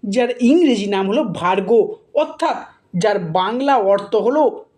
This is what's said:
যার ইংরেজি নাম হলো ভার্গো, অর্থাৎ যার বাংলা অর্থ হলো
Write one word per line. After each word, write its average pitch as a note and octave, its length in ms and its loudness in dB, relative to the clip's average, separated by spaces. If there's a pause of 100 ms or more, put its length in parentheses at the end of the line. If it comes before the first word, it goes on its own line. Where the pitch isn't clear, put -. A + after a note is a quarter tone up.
যার A#3+ 260 -2 (120)
ইংরেজি B3 460 4
নাম G3 200 0
হলো B3 140 0 (100)
ভার্গো, F#3+ 480 0 (340)
অর্থাৎ D4+ 420 -2 (380)
যার G3+ 240 0 (140)
বাংলা A#3+ 420 0 (120)
অর্থ G3 300 0
হলো B3 260 2 (360)